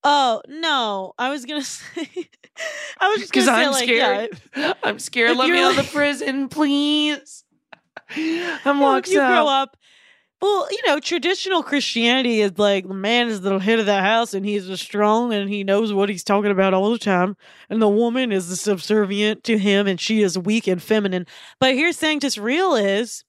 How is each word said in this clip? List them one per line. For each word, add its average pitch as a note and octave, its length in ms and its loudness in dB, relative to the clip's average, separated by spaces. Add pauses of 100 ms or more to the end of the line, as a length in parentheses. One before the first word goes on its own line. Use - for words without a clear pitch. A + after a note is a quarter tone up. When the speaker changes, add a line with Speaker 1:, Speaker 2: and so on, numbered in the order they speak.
Speaker 1:
Oh, C4+ 440 2
no. B3+ 680 -4
I B3 120 -2
was C#4 160 -8
gonna D4 160 -8
<laughs> - 20 -8
say, - 460 -10 (880)
I G4 100 2
was G#4+ 120 0
just G4 120 -10
Speaker 2:
'Cause C4 120 4
Speaker 1:
gonna A#3+ 120 4
say, B3 80 2
Speaker 2:
I'm C#4 60 0
Speaker 1:
like, C4 120 0
Speaker 2:
scared. A3+ 580 0 (140)
Speaker 1:
yeah, D4+ 160 -2
if, F#4+ 120 -4
Speaker 2:
I'm G#3+ 160 -2
scared. A#3+ 320 0
Speaker 1:
if B3 60 2
Speaker 2:
Let B3+ 100 2
Speaker 1:
you're D4 100 2
Speaker 2:
me C4+ 60 2
out - 80 4
of - 60 0
the C#4 60 0
Speaker 1:
like - 80 -8
Speaker 2:
prison, C#4 580 -2
please. D4 960 -2 (320)
<laughs> - 320 -20
I'm - 80 -10
Speaker 1:
you D#4+ 240 -2
know, E4+ 160 -6 (160)
if C#4+ 60 0
Speaker 2:
locked C4+ 300 2
Speaker 1:
you F#4+ 100 4
grow B3+ 280 4
Speaker 2:
up. C4+ 260 0
Speaker 1:
up, - 40 -20 (640)
well, G4 280 0
you G4+ 160 -4
know, D#4 140 4
traditional F4 640 -2
Christianity A#3+ 800 0
is G3 180 -2
like, G3+ 280 2
the F#3+ 60 -8
man A3+ 340 0
is G#3 140 -4
the F#3+ 160 0
head A3 220 2
of G3+ 80 0
the G3 140 2
house A3 340 0
and G3 100 -4
he's G3+ 220 -4
the F#3+ 100 -8
strong G#3+ 560 0
and G3 160 -2
he G3+ 140 -4
knows G#3 280 0
what G3+ 180 2
he's F#3 140 -6
talking G3+ 280 2
about F#3+ 240 4
all G3 160 2
the A#3+ 80 -2
time. F#3+ 360 0 (360)
And A3 100 0
the G#3+ 80 6
woman A#3 420 0
is F#3 160 -2
the F3+ 80 -6
subservient G#3 920 0
to A3+ 120 2
him G3+ 300 2
and F3+ 120 -2
she A3 220 0
is F#3 160 2
weak G#3 300 0
and F#3 140 0
feminine. G3 440 0 (340)
But C4 140 4
here D#4+ 180 2
Sanctus D4 460 -2
Real C#4+ 380 0
is G3+ 540 -2